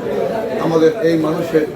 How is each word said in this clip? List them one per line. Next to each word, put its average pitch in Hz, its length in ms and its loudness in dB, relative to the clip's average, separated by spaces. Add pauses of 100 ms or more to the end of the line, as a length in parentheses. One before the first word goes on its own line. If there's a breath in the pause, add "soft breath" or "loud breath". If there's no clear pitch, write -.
(640)
আমাদের 160 260 4 (160)
এই 165 80 2 (100)
মানুষের 160 380 0 (120)